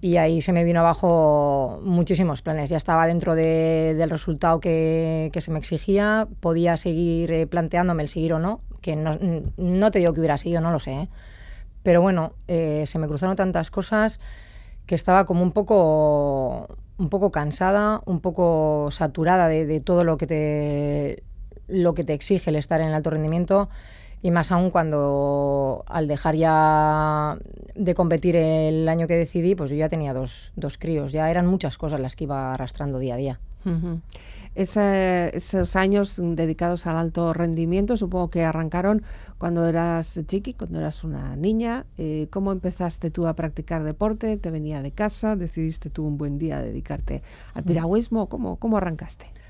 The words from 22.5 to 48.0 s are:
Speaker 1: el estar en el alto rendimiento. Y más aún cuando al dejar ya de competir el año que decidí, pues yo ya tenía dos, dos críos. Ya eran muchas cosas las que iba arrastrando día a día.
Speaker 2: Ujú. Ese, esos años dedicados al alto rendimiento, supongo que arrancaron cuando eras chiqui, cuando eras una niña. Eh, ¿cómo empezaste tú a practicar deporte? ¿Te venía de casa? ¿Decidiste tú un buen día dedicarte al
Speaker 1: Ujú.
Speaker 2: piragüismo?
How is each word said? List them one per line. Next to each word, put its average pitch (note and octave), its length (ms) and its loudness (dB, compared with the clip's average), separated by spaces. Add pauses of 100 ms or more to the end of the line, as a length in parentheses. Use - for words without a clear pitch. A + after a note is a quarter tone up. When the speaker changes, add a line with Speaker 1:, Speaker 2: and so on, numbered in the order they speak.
Speaker 1:
el D3+ 60 2
estar D#3 260 0
en D#3+ 60 0
el D#3 60 0
alto D#3 160 0
rendimiento. E3+ 600 2 (520)
Y F#3 80 2
más E3+ 220 2
aún F3+ 180 4
cuando C#3+ 1160 0
al D#3+ 200 -2
dejar D3 300 0
ya D#3 1040 4 (360)
de F3 200 0
competir E3+ 420 2
el D#3+ 500 2
año E3 200 0
que E3+ 80 0
decidí, E3+ 400 2
pues D#3 160 -4
yo C#3+ 60 -2
ya D#3 120 0
tenía D3+ 240 -4
dos, B2+ 440 -8
dos D3 200 -6
críos. D3+ 360 -4
Ya D#3 180 0
eran F3 160 2
muchas F3+ 320 0
cosas D3+ 220 -4
las B2+ 160 -6
que - 80 -6
iba C3+ 280 -4
arrastrando C3+ 460 -6
día B2+ 160 -4
a - 20 -6
día. C3 240 -6 (240)
Speaker 2:
Ujú. E3+ 360 -2 (540)
Ese, F#3+ 800 0
esos F3+ 420 -2
años G3 460 2
dedicados E3+ 640 0
al E3 100 -2
alto E3 360 0
rendimiento, E3+ 640 0
supongo F3+ 340 -2
que E3+ 140 0
arrancaron F3 580 0 (360)
cuando E3+ 280 0
eras E3 600 0
chiqui, G3+ 280 -4
cuando E3 260 -8
eras D#3 220 -6
una C#3 340 -6
niña. A3+ 500 -2 (100)
Eh, D#3 340 -4
¿cómo G3 220 -2
empezaste F3 580 -4
tú E3+ 160 -2
a D#3+ 80 0
practicar D#3+ 500 -6
deporte? G#3+ 520 -2
¿Te F3+ 140 -6
venía D3+ 320 -6
de C#3+ 80 -6
casa? G#3+ 460 -2
¿Decidiste D#3+ 520 -4
tú D#3 160 -6
un D3 140 -2
buen C#3+ 200 -4
día D3 220 -4
dedicarte C3+ 640 -6 (320)
al D3+ 80 -8
Speaker 1:
Ujú. F3 60 -4
Speaker 2:
piragüismo? F#3 600 0